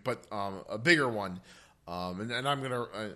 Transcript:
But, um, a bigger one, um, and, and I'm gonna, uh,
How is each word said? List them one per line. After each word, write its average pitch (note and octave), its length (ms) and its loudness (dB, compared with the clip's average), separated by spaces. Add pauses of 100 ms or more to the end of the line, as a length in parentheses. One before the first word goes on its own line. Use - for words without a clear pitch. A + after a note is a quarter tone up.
But, A#2 260 -2
um, G2+ 380 -4
a G#2+ 100 -4
bigger C#3+ 300 6
one, G2 320 -2 (480)
um, F2+ 320 -4
and, A#2 120 -4
and B2 140 0
I'm C#3+ 140 2
gonna, B2+ 220 -2
uh, G#2+ 340 -6